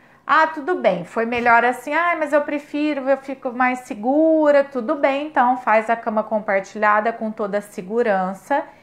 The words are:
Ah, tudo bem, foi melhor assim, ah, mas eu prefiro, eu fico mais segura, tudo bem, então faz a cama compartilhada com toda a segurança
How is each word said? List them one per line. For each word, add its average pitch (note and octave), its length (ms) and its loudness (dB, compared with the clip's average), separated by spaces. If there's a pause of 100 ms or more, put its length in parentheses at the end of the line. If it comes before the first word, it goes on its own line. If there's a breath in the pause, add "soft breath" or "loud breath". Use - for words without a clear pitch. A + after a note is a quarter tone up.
(260 soft breath)
Ah, D#4 220 4
tudo D#4+ 280 -4
bem, F#3+ 280 0
foi A3+ 220 -4
melhor A#3 400 2
assim, B3 280 -4
ah, E4+ 240 0
mas D4+ 140 -4
eu D4 120 2
prefiro, D4 680 -4
eu C4 80 2
fico C4 340 -10
mais B3 280 0
segura, D4 840 2
tudo C4+ 320 -4
bem, C#4+ 320 -2
então B3+ 300 2
faz A3 320 2
a A3+ 80 0
cama A3 260 -4
compartilhada G#3+ 880 0
com A3+ 180 -6
toda G#3 280 -4
a G#3 40 -2
segurança G3+ 1000 -2 (200 loud breath)